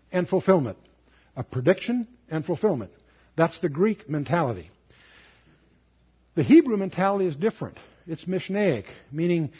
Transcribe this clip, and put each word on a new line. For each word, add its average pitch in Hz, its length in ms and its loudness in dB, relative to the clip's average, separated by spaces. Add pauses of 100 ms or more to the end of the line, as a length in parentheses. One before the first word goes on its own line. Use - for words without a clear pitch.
(100)
and 180 160 -2
fulfillment. 175 520 2 (580)
A 117 60 -8
prediction 190 680 0 (220)
and 156 120 -6
fulfillment. 151 500 -2 (440)
That's 165 240 0
the 180 80 -2
Greek 196 400 -2
mentality. 139 640 -4 (1600)
The 160 80 0
Hebrew 254 360 6
mentality 196 480 -2
is 151 100 -4
different. 151 400 -6 (300)
It's 160 180 -10
Mishnaic, 185 640 -2 (240)
meaning 165 500 0